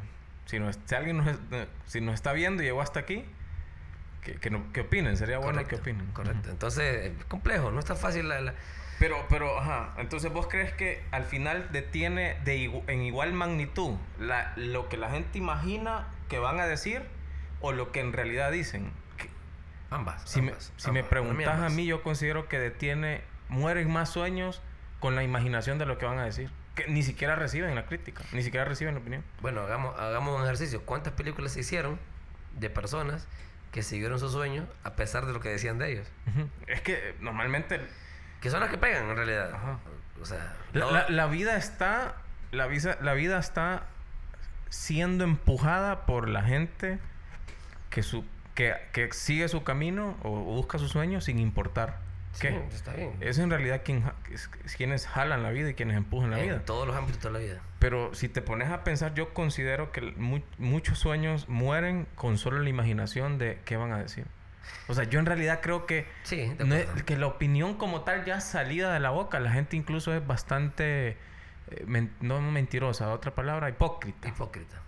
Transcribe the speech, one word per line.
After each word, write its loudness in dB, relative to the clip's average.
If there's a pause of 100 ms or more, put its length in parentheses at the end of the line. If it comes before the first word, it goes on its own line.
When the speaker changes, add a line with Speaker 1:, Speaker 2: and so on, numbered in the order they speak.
(460)
Speaker 1:
si -2
nos, 0
si 0
alguien 0
nos 6
es-, 0 (120)
eh, -4 (180)
si -4
nos 0
está 0
viendo 2
y 2
llegó 2
hasta -2
aquí, -4 (960)
que, -8
que -4
no, -2
que -4
opinen, 4
sería 0
bueno 0 (100)
Speaker 2:
Correcto, -4
Speaker 1:
que -4
opinen. -4
Speaker 2:
correcto. 0
Speaker 1:
Ujú. -6
Speaker 2:
Entonces, 0
es -10
complejo, 2
no 2
es 0
tan -2
fácil 0
la, 0
la -2 (460)
Speaker 1:
Pero, 4
pero, 4
ajá, 0
entonces, -2
¿vos 0
crees 2
que -2
al 0
final 0
detiene 0
de 4
igu-, -2
en 2
igual 0
magnitud 0 (220)
la, 0
lo -2
que -4
la -2
gente -2
imagina -2 (200)
que -2
van 2
a 2
decir -2 (580)
o -2
lo -2
que 0
en 0
realidad 0
dicen? -2 (260)
Que -8 (600)
Speaker 2:
Ambas, -4
Speaker 1:
si 2
me, 2
Speaker 2:
ambas, -10
Speaker 1:
si -2
me 4
Speaker 2:
ambas. 0
Para 4
mí, 2
Speaker 1:
preguntás 2
a 4
Speaker 2:
ambas. 4
Speaker 1:
mí, 2
yo 0
considero 0
que 0
detiene... 0 (260)
Mueren 2
más 2
sueños -2 (380)
con 2
la 2
imaginación 2
de 0
lo 0
que -2
van 0
a 0
decir, -4 (240)
que -4
ni 4
siquiera 2
reciben 0
la 0
crítica, -8 (120)
ni 0
siquiera 0
reciben -2
la -2
opinión. -6 (180)
Speaker 2:
Bueno, 0
hagamos, -2
hagamos 0
un 2
ejercicio. 0
¿Cuántas -2
películas -2
se -4
hicieron 0 (640)
de -2
personas -2 (440)
que -2
siguieron -2
sus 0
sueños -2 (160)
a -6
pesar 0
de 0
lo -2
que -4
decían 0
de 0
ellos? -6 (200)
Speaker 1:
Ujú. 2 (200)
Es -2
que, 0 (160)
eh, -8
normalmente -2 (580)
Speaker 2:
Que -2
son 2
las 2
que -2
pegan, 4
en -2
realidad. 2
Speaker 1:
Ajá. -4 (420)
Speaker 2:
O -8
sea, -4 (180)
Speaker 1:
La, 4
Speaker 2:
no 4
Speaker 1:
la, 6
la 6
vida 2
está, 0 (360)
la 2
visa-, 2
la 4
vida 4
está 0 (840)
siendo 2
empujada 4
por 4
la 4
gente 2 (880)
que 0
su, -2 (300)
que, 4 (180)
que 2
sigue 2
su 0
camino 0
o, -2
o 0
busca 0
su 0
sueño 2
sin 2
importar 0 (260)
Speaker 2:
Sí, -6
Speaker 1:
qué. 0
Speaker 2:
está -6
bien. -4
Speaker 1:
Eso 2
en 4
realidad 2
quien 2
ja-, 0 (180)
es, -8 (140)
es -8
quienes 0
jalan 2
la 2
vida 2
y -2
quienes 2
empujan 2
la 2
Speaker 2:
En 2
Speaker 1:
vida. 2
Speaker 2:
todos 0
los 0
ámbitos 0
de -2
la -2
vida. -4 (200)
Speaker 1:
Pero 6
si 0
te -2
pones 0
a -2
pensar, 2
yo -2
considero 0
que -4 (140)
mu-, 0 (160)
muchos 2
sueños 2
mueren 2
con 2
solo 2
la 4
imaginación 2
de 0
qué 0
van 0
a 0
decir. -6 (640)
O -2
sea, 4
yo 4
en 6
realidad 4
creo 0
que 2 (160)
Speaker 2:
Sí, 0
de 2
Speaker 1:
no 6
es, 4
Speaker 2:
acuerdo. 0
Speaker 1:
que 2
la 2
opinión 4
como 0
tal 2
ya 0
salida 2
de 4
la 4
boca, 0
la 4
gente 4
incluso 0
es 0
bastante, 2 (540)
eh, -8
men-, 2
no 2
mentirosa, 2
otra -2
palabra, 0
hipócrita. 0
Speaker 2:
Hipócrita. -6